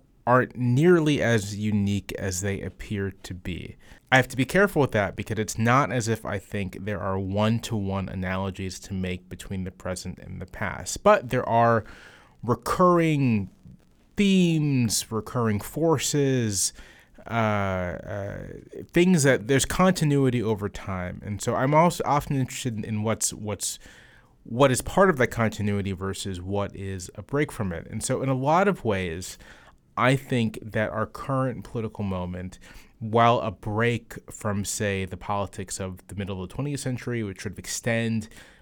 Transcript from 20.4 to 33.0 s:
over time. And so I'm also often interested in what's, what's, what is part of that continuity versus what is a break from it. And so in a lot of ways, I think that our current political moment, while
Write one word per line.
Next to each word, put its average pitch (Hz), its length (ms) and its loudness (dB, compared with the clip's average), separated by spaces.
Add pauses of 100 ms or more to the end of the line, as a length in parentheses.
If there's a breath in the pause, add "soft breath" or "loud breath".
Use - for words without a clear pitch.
over 104 240 -2
time. 90 580 -8
And 101 160 -8
so 120 140 -2
I'm 135 180 2
also 160 320 6
often 143 300 2
interested 120 480 -4
in 107 180 -4
what's, 110 320 -2
what's, - 460 -6 (640 soft breath)
what 131 280 4
is 123 100 2
part 190 280 4
of 156 80 2
that 120 100 4
continuity 101 680 -2
versus 95 480 -6
what 98 340 -4
is 95 400 -10
a 101 80 -12
break 147 260 -2
from 92 220 -4
it. 82 180 -8
And 107 140 -6
so 123 180 -2
in 135 80 0
a 135 60 0
lot 156 320 2
of - 180 0
ways, 92 540 -4 (580 soft breath)
I 120 180 4
think 117 460 -2
that 107 300 -2
our 107 160 -4
current 131 560 -4
political 110 400 -8
moment, 92 560 -6 (400 soft breath)
while 117 400 4